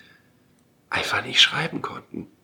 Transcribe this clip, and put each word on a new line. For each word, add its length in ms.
einfach 360
nicht 160
schreiben 400
konnten. 460